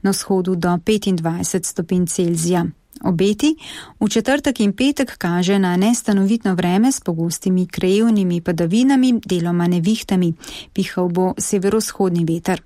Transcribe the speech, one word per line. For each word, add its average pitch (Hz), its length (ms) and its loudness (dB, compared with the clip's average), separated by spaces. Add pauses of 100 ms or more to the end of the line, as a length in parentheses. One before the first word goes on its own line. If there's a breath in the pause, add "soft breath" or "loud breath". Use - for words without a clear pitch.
na 196 120 0
vzhodu 185 420 -2
do 175 300 0
petindvajset 180 800 -2
stopinj 180 400 -2
Celzija. 170 600 0 (380)
Obeti 202 520 0 (440 loud breath)
v 214 80 0
četrtek 262 520 0
in 202 140 2
petek 269 440 -2
kaže 180 420 0
na 180 180 2
nestanovitno 202 760 2
vreme 185 360 2
s - 100 -4
pogostimi 180 680 0
krajevnimi 190 720 2
padavinami, 233 840 2
deloma 175 420 0
nevihtami. 180 680 0 (400 loud breath)
Pihal 185 360 -2
bo 180 280 0
severovzhodni 196 840 0
veter. 165 420 -2